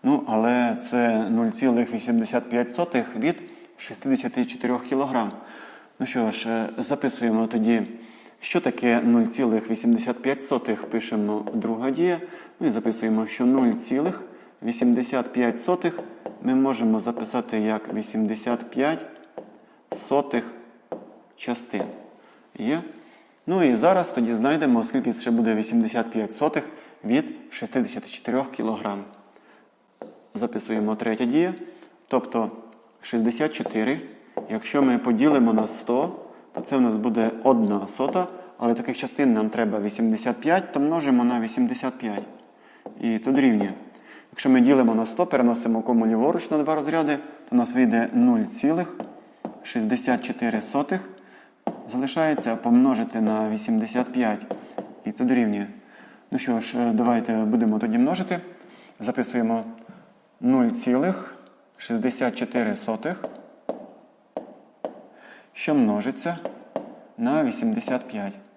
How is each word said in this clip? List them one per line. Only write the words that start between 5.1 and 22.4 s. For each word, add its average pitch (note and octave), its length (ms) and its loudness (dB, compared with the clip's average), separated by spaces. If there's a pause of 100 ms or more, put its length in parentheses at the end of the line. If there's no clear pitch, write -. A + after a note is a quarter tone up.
Ну B2+ 80 -2
що A2+ 240 0
ж, A2+ 180 -6
е, A2+ 200 -2 (100)
записуємо A#2+ 680 0
тоді, A2 360 2 (580)
що - 200 -2
таке A#2+ 400 2
нуль A#2 240 6
цілих A2+ 460 0
вісімдесят A#2 520 0
п'ять C3 220 -2
сотих. A#2+ 460 -2
Пишемо G#2+ 540 -2 (100)
друга A2+ 360 -2
дія. F3 300 0 (400)
Ну F3 60 0
і C3+ 40 4
записуємо, A2 560 0
що B2 200 -2
нуль B2+ 260 4
цілих D3 500 -2 (400)
вісімдесят B2 680 0
п'ять A#2 280 0
сотих F3+ 400 -2 (420)
ми C3 120 0
можемо A#2 460 2
записати A2+ 600 -4
як G#2+ 340 -2
вісімдесят A2 760 -4
п'ять D3+ 360 -2 (840)
сотих C3+ 600 -2 (840)
частин. - 480 -6 (720)